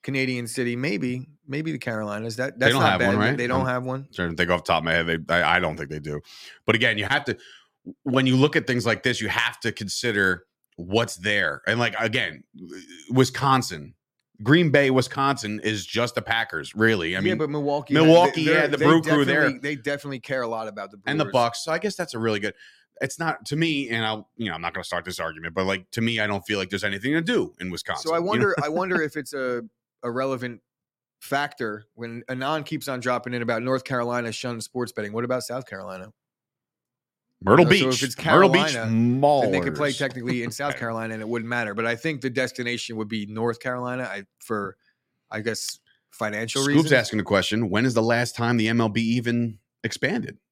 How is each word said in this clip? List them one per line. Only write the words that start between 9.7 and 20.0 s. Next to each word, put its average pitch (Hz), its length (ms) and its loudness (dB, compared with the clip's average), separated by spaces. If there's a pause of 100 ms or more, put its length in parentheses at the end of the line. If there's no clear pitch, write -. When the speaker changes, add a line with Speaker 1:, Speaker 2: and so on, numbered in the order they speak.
Speaker 2:
consider 101 760 -2 (320)
what's 104 400 -2
there. 90 500 -2
And, 110 120 0
like, 113 200 0
again, 104 440 -4 (680)
Wisconsin, 127 840 0 (480)
Green 156 260 6
Bay, 139 220 4
Wisconsin 131 720 0
is 104 220 -2
just 117 300 -2
the - 60 -2
Packers, 110 540 -4
really. 98 400 4
I 95 40 -2
Speaker 1:
Yeah, 98 120 2
Speaker 2:
mean, - 80 0
Speaker 1:
but 151 100 0
Milwaukee, 143 460 -2
Speaker 2:
Milwaukee, 160 500 8
Speaker 1:
they, 160 80 4
Speaker 2:
yeah, 151 140 4
the 143 100 0
Speaker 1:
they 147 80 2
Speaker 2:
Brew 160 160 8
Crew 151 240 2
there. 139 200 2
Speaker 1:
definitely, 131 240 -4
they 143 120 -8
definitely 143 380 -6